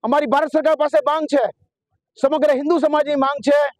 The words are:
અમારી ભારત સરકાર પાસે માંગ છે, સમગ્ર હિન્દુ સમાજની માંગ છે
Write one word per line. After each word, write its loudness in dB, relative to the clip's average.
અમારી 0
ભારત 0
સરકાર 0
પાસે 0
માંગ 0
છે, 0
સમગ્ર 2
હિન્દુ 0
સમાજની 0
માંગ -2
છે 2